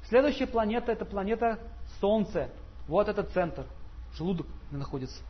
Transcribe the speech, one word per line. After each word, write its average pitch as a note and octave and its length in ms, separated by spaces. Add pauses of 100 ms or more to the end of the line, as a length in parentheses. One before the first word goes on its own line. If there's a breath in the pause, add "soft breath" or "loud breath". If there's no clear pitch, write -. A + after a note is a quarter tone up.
(120)
Следующая C4 340
планета — A3+ 460
это A3 140
планета A3 520 (440)
Солнце. G3 480 (360)
Вот G3 220
это G3+ 160
центр. D#3 420 (480)
Желудок E3 320 (240)
находится. C#3 600